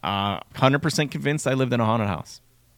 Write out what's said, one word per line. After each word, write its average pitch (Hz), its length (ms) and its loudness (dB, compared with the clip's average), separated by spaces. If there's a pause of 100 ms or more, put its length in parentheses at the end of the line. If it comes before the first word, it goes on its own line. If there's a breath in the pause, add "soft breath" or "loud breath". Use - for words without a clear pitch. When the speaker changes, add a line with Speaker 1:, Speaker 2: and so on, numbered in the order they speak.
Speaker 1:
Yeah. 78 60 -2
Speaker 2:
Uh, 98 300 0 (160)
hundred 131 260 4
percent 151 300 0
convinced 143 360 -2
I 131 60 2
lived 131 200 0
in 120 60 0
a 117 60 2
haunted 110 220 2
house. - 340 -8 (360)